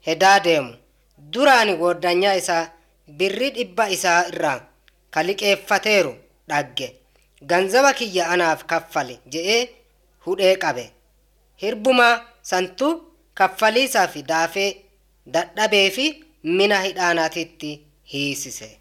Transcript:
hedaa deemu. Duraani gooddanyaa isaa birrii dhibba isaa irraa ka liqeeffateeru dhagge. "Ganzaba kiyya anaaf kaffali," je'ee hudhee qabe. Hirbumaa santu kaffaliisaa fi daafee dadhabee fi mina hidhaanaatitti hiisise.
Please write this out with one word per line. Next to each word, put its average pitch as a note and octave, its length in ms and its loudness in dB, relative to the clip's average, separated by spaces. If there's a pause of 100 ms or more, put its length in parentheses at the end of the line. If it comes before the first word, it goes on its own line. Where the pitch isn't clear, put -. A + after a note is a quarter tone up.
hedaa F#3+ 360 4
deemu. D3 300 0 (600)
Duraani A#3 440 4
gooddanyaa F3 580 0
isaa E3 360 -2 (360)
birrii G3 440 -4
dhibba A3 380 -4
isaa F3+ 380 2
irraa D3+ 320 -4 (520)
ka D#3+ 120 -2
liqeeffateeru G3 920 0 (340)
dhagge. C#3 400 -6 (580)
"Ganzaba G3 480 2
kiyya F#3 360 -4
anaaf E3+ 360 0
kaffali," C#3+ 540 -6 (120)
je'ee G#3 380 -2 (560)
hudhee F#3 320 2
qabe. C3 280 -6 (760)
Hirbumaa A#3+ 540 2 (260)
santu F#3 460 -2 (500)
kaffaliisaa G#3+ 680 2
fi D3+ 160 -12
daafee E3 460 -2 (580)
dadhabee G3 640 0
fi C4 140 -4 (380)
mina F#3+ 380 2
hidhaanaatitti E3 880 -4 (420)
hiisise. C#3 560 -8 (120)